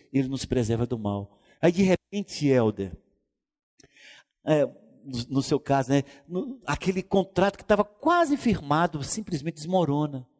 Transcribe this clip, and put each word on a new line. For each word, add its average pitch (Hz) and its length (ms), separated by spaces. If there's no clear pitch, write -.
ele 131 160
nos 135 160
preserva 117 420
do 117 140
mal. 101 400
Aí 175 100
de 170 100
repente, 185 640
Helder, 110 460
é, 147 220
no, - 640
no 131 120
seu 139 200
caso, 135 300
né, 139 120
no, 233 380
aquele 180 360
contrato 190 560
que - 60
tava 202 220
quase 330 500
firmado, 160 680
simplesmente 165 540
desmorona. 151 720